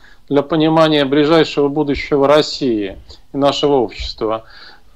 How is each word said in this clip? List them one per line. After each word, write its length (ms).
для 140
понимания 640
ближайшего 640
будущего 580
России 720
и 40
нашего 380
общества. 720